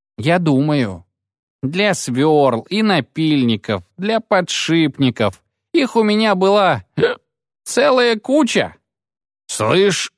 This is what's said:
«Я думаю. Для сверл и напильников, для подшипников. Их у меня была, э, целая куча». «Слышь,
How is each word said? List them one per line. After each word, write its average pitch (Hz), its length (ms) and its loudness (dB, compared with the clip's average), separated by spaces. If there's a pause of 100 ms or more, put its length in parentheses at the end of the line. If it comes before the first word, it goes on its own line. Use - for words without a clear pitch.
(180)
«Я 156 200 0
думаю. 139 680 -2 (580)
Для 180 300 -2
сверл 135 760 0
и 214 140 -2
напильников, 135 1000 -2 (140)
для 214 220 -2
подшипников. 156 1200 -2 (320)
Их 277 220 0
у 226 80 2
меня 214 320 0
была, 185 480 2 (140)
э, - 180 0 (480)
целая 247 560 2
куча». 233 560 0 (720)
«Слышь, 170 720 0